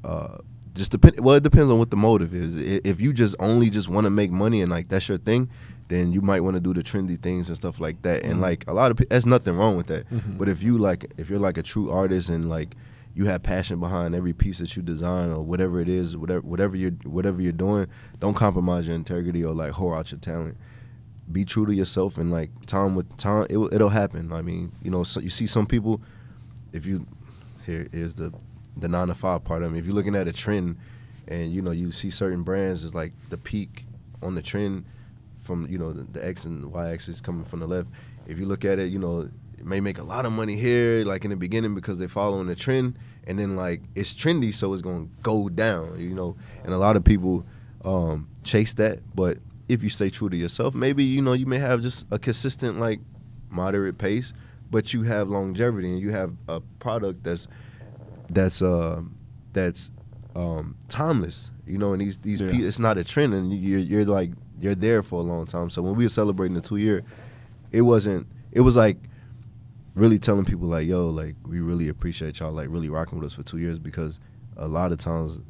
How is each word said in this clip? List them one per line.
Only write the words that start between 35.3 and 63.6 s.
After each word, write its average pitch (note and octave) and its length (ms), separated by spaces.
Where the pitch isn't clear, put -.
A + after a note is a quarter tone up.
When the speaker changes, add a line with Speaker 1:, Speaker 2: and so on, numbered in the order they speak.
Speaker 1:
from, F2 280
you F#2 80
know, E2 160
the, C#2+ 120
the C#2 80
X F#2 200
and D2+ 260
Y E2+ 200
axis E2+ 280
coming E2+ 240
from E2 160
the D#2+ 60
left. F2+ 220
If D#2+ 120
you G2 80
look G2 180
at G2 140
it, F#2 120
you F#2+ 80
know, E2+ 300
it - 80
may F#2+ 140
make G2 180
a - 60
lot A2 200
of A2+ 80
money A2 240
here, A#2 480
like, F#2+ 200
in G2+ 60
the G2 60
beginning G#2 380
because F#2+ 240
they're F2+ 100
following G2 380
the F2+ 80
trend, B2+ 420
and F#2+ 120
then, G2 180
like, F2+ 260
it's G2 200
trendy, D3 400
so G2 180
it's F#2 80
gonna E2+ 280
go G#2 280
down, E2+ 480
you F2+ 160
know. F2+ 220
And F2 80
a F#2 60
lot G#2 180
of F2+ 80
people, F2+ 400
um, E2 440
chase A2 300
that, G#2+ 260
but F2+ 240
if A#2+ 140
you G#2 80
stay G2+ 200
true G#2 200
to F2 60
yourself, A#2+ 400
maybe, C#3 280
you C3+ 160
know, B2+ 120
you B2+ 120
may C3 140
have B2+ 240
just B2 300
a G#2+ 60
consistent, A#2+ 600
like, A2+ 220
moderate F#2+ 480
pace, G#2 340
but A2 240
you A#2 80
have G#2+ 260
longevity G2 640
and F#2 100
you G2+ 100
have F#2+ 220
a E2 140
product G#2+ 460
that's, E2+ 240
that's, F#2 320
uh, E2+ 400
that's, F2+ 380
um, - 400
timeless, B2 600
you F#2 120
know, G2+ 140
and F#2+ 80
these, G2+ 180
these G2+ 220
Speaker 2:
Yeah. F#2+ 120
Speaker 1:
pe-, F2 60
it's G2 200
not A2+ 180
a F2 80
trend, C#3 300
and F#2+ 180
you're, G2 280